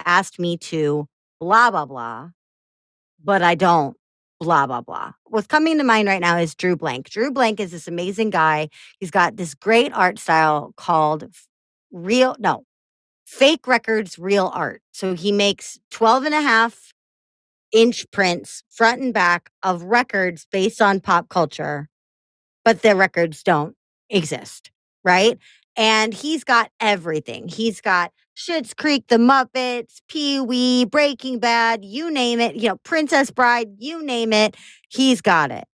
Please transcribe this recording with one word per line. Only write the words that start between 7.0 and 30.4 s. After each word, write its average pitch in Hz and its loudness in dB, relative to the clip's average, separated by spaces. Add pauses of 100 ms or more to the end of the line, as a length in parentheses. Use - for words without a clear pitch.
Drew 247 -4
Blank 233 0
is 190 -6
this 170 -14
amazing 185 -4
guy. 156 0 (300)
He's 185 -10
got 180 0
this 180 -8
great 233 2
art 180 0
style 156 0
called 156 0
f-, - -20 (440)
real, 240 0
no, 175 -2 (600)
Fake 285 0
Records, 220 -2
Real 190 0
Art. 151 -6 (100)
So 190 -6
he 180 -4
makes 202 -2 (120)
twelve 247 2
and 302 -2
a 302 0
half 233 0 (800)
inch 233 2
prints, - -4
front 233 0
and 254 -4
back, 175 0 (140)
of 175 -2
records 190 -2
based 196 0
on 196 2
pop 175 0
culture, 151 -4 (760)
but 226 2
the 208 6
records 175 0
don't 156 0 (340)
exist, - -6 (320)
right? 185 2 (360)
And 220 2
he's 294 -6
got 233 2 (100)
everything. 170 -4
He's 214 -6
got 180 0 (260)
Schitt's 311 -8
Creek, 285 -2
The 233 4
Muppets, 247 0
Pee-wee, 254 0